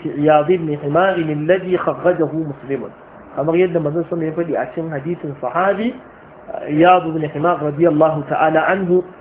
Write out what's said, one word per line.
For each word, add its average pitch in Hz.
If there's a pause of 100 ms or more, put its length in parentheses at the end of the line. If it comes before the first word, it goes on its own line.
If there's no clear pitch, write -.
(160)
عياض 151
بن 170 (100)
حمار 165
الذي 165
خرجه 156
مسلم. 139 (540)
Kamar 156
yadda 175
manzon 156
sama 170
ya 156
faɗi 165
a 120
cikin 165
hadisin 151
sahabi 190 (760)
Iyad 170
ibn 160
Himar 151
radiyallahu 151
ta'ala 156
anhu, 180 (180)